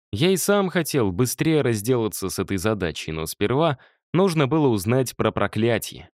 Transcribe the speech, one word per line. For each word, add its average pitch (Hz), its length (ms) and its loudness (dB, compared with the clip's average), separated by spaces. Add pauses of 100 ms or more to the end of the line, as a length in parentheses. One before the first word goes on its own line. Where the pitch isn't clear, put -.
(120)
Я 139 180 2
и 190 60 2
сам 202 320 2
хотел 143 420 0
быстрее 139 520 0
разделаться 113 680 0
с - 100 -6
этой 98 180 -2
задачей, 92 560 -2
но 80 140 -4
сперва 131 520 0 (340)
нужно 160 340 2
было 147 220 2
узнать 117 480 0
про 110 160 0
проклятие. 110 760 -2 (100)